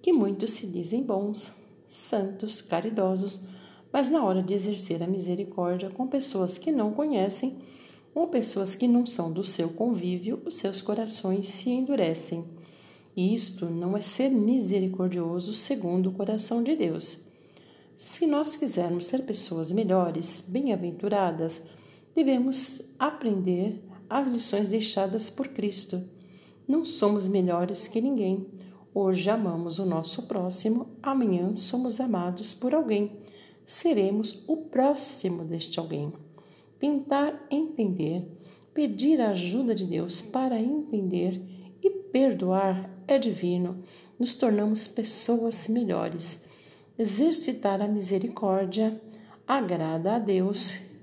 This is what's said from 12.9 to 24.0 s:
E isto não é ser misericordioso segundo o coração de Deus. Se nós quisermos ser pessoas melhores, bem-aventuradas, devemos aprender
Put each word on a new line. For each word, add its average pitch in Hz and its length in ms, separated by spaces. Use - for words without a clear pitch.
E 185 180
isto - 340
não 175 280
é 208 60
ser 254 260
misericordioso 185 1300
segundo 185 560
o - 20
coração 214 500
de 277 140
Deus. 165 440
Se - 320
nós 302 300
quisermos 175 480
ser 262 140
pessoas 170 520
melhores, 180 760
bem-aventuradas, 180 1160
devemos 262 840
aprender 202 840